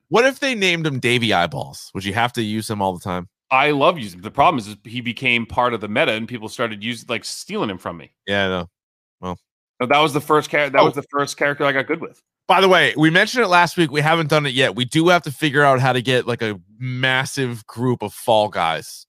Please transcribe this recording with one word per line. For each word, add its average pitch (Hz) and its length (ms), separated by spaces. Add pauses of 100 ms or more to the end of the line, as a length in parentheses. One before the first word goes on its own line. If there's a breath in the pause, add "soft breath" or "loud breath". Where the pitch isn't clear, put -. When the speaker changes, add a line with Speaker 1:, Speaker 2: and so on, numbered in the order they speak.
Speaker 1:
What 220 160
if 269 140
they 269 140
named 180 320
him 135 140
Davey 120 320
Eyeballs? 76 600
Would 95 100
you 98 100
have 117 200
to 120 80
use 110 280
him 104 120
all 95 120
the 87 60
time? 90 300 (220)
Speaker 2:
I 139 200
love 151 280
using 92 200
him. 87 40
The - 80
problem 156 280
is, 101 80
is 104 160
he 117 160
became 120 460
part 123 280
of 107 80
the 104 60
meta 127 260
and 110 140
people 110 220
started 110 340
using, 113 240
like, 113 160
stealing 185 460
him 95 80
from 87 200
me. 69 140 (160)
Speaker 1:
Yeah, 101 180
I 92 40
know. 90 200 (520)
Well. 92 180 (400)
Speaker 2:
So 123 80
that 143 120
was 151 140
the 143 80
first 151 280
char-, 147 220
that 139 100
Speaker 1:
Oh. 151 40
Speaker 2:
was 156 100
the 143 80
first 143 340
character 143 280
I 139 60
got 135 160
good 160 140
with. 101 200 (260)
Speaker 1:
By 180 140
the 196 60
way, 160 300
we 156 140
mentioned 220 320
it 208 40
last 175 300
week. 160 140
We 147 100
haven't 160 260
done 151 200
it 127 60
yet. 123 220
We 123 80
do 160 260
have 175 140
to 151 80
figure 147 320
out 135 160
how 131 140
to 123 80
get, 127 260
like, 117 140
a 107 180 (200)
massive 127 880
group 123 340
of 104 120
Fall 107 360
Guys 82 600